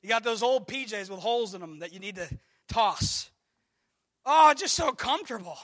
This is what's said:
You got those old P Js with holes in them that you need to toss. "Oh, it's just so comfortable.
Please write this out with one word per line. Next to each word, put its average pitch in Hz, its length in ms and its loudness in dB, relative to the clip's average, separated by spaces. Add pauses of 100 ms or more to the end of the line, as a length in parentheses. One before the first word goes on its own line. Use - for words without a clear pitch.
You 190 80 -18
got 226 160 2
those 226 180 0
old 247 240 2
P 269 200 -8
Js 202 240 -8
with 190 100 -12
holes 220 340 -2
in 185 60 -12
them 160 200 -14
that 170 120 -12
you 190 80 -18
need 196 160 -10
to 170 220 -10 (300)
toss. - 600 0 (960)
"Oh, 302 260 8
it's 285 120 0
just 359 120 -2
so - 180 0
comfortable. 240 720 -6